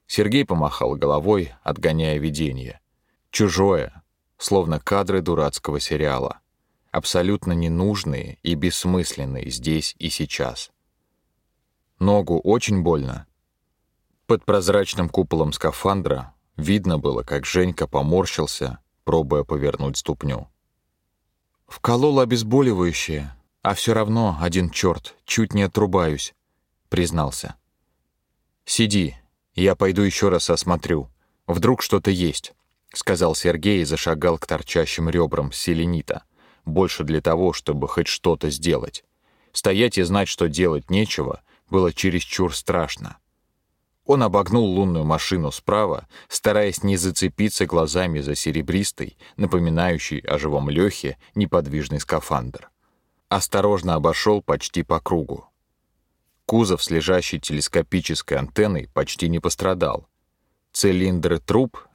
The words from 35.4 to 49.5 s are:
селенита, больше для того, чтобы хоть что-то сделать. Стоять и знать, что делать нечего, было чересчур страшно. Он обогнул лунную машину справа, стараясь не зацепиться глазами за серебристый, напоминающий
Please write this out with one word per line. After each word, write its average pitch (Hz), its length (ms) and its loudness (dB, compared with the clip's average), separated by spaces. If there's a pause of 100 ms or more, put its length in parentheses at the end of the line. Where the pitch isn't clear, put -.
селенита, 85 720 -2 (420)
больше 87 380 0
для 76 180 0
того, 85 320 2
чтобы 71 340 -4
хоть - 200 -2
что-то 80 420 0
сделать. 69 540 -4 (480)
Стоять 107 440 2
и 95 60 2
знать, 95 260 2
что 85 220 0
делать 78 400 0
нечего, 90 500 -2 (300)
было 90 240 2
чересчур 87 600 -2
страшно. - 640 -4 (880)
Он 139 180 4
обогнул 101 440 4
лунную 90 400 2
машину 80 440 0
справа, 101 560 0 (220)
стараясь 104 540 2
не 98 160 2
зацепиться 95 680 0
глазами 82 560 0
за 71 140 -4
серебристый, 80 800 -4 (220)
напоминающий 85 800 0